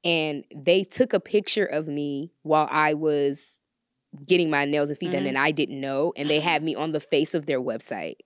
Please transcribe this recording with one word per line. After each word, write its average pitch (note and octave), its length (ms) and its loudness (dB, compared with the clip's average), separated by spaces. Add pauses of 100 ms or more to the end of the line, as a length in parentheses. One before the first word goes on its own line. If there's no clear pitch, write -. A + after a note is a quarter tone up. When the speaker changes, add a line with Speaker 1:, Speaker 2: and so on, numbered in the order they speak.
Speaker 1:
and D#3 400 -2 (120)
they F3 280 2
took B3 300 0
a G3 60 2
picture G#3 460 0
of D#3 220 -4
me C#3+ 440 -6 (120)
while D#3 280 2
I D3+ 220 2
was D3 680 0 (640)
getting F3 240 4
my C#3+ 160 4
nails D3 240 2
and C#3+ 80 -6
feet E3 140 -4
done, C#3 100 0
Speaker 2:
Mm-hmm. C#3 80 -2
Speaker 1:
and C3+ 80 0
I D3 140 2
didn't C#3 280 -2
know, C3+ 380 0
and D3 120 -4
they D3+ 100 4
had D#3 240 0
me D#3 120 -2
on D#3 180 -4
the D3+ 60 -2
face D#3 360 2
of D3 100 -2
their C3+ 160 0
website. A2 540 -6 (100)